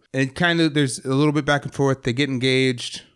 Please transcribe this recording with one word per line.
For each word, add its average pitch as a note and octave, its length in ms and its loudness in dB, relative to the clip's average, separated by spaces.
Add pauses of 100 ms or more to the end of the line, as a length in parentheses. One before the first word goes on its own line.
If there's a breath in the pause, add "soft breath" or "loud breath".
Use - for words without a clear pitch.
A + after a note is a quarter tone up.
(140)
it C3+ 200 -2
kind E3+ 280 0
of, D#3+ 120 2
there's C#3 320 0
a C3 80 -2
little D3 200 4
bit C#3+ 120 0
back C#3+ 200 0
and B2+ 80 -10
forth. C3+ 300 0
They B2 100 -2
get C3+ 160 0
engaged. C3 760 0 (120)